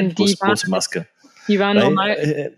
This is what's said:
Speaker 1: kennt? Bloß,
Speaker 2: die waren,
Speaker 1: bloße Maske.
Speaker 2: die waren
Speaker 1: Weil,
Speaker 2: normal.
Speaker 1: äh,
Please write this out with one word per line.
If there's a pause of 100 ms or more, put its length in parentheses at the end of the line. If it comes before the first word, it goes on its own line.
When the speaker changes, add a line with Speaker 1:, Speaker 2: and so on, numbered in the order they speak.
Speaker 1:
kennt?
Bloß,
Speaker 2:
die
waren,
Speaker 1:
bloße
Maske. (400)
Speaker 2:
die
waren
Speaker 1:
Weil,
Speaker 2:
normal.
Speaker 1:
äh,